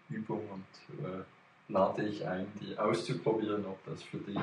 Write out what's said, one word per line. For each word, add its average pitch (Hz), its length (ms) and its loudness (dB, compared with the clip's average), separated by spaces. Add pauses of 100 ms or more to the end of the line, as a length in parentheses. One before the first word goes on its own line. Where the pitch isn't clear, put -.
Übung 107 400 -2
und, - 560 -10
äh, 92 180 -6 (440)
lade 101 360 4
ich - 220 -2
ein, 95 220 0 (140)
die 98 160 -6
auszuprobieren, 107 880 2
ob 95 200 -8
das - 180 -6
für - 140 -6
dich 101 240 -4